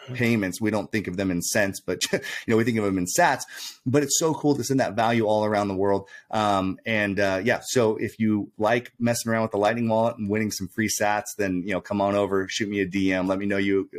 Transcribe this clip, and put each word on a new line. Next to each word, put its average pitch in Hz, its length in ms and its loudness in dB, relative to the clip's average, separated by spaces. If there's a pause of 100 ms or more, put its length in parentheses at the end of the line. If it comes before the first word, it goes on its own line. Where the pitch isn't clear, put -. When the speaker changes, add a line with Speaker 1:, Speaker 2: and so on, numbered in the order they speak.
Speaker 1:
Mm-hmm. 127 100 -12
Speaker 2:
payments. 113 440 0
We 107 120 0
don't 101 200 -2
think 107 140 -2
of 90 100 -6
them 95 140 0
in 87 140 -2
cents, 98 360 0
but 90 280 -4
<laughs> - 40 -16
you - 80 0 (280)
know, 113 100 4
we 113 60 4
think 113 160 0
of 107 40 0
them 98 140 0
in 90 80 0
sats, 147 360 2 (440)
but 131 160 2
it's 143 160 0
so 160 160 2
cool 147 220 2
to 117 80 -2
send 135 160 0
that 98 160 -2
value 113 320 2
all 107 180 2
around 104 220 0
the 98 80 -4
world. 98 340 0 (220)
Um, 98 560 0
and, 104 320 0
uh, 95 240 0
yeah, 117 200 0
so 110 340 2
if 110 200 -6
you 107 400 0
like 120 400 0
messing 117 340 0
around 113 120 2
with 110 80 -2
the 101 80 0
Lightning 113 300 2
wallet 113 280 2
and 107 100 -4
winning 107 220 0
some 98 180 -6
free 107 220 -2
sats, 104 480 0
then, 92 300 -2
you 104 40 -4
know, 90 100 -2
come 101 200 -4
on 101 140 2
over, 98 340 0
shoot - 180 -4
me 101 120 -2
a 98 80 2
D 95 260 0
M. 92 140 0
Let 95 100 0
me 101 80 -4
know 101 120 0
you, 98 420 0